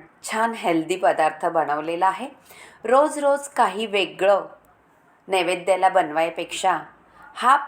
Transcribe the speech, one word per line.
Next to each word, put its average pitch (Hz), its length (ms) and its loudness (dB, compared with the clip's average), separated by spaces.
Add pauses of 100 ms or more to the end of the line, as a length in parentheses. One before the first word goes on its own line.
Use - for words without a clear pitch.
(240)
छान 226 280 -2
हेल्दी 175 440 -2
पदार्थ 170 500 0
बनवलेला 165 600 -2
आहे. - 220 -4 (540)
रोज 294 360 2
रोज 285 280 0
काही 214 380 0
वेगळं 190 600 0 (840)
नैवेद्याला 185 640 0
बनवायपेक्षा 170 880 0 (560)
हा 254 220 4 (100)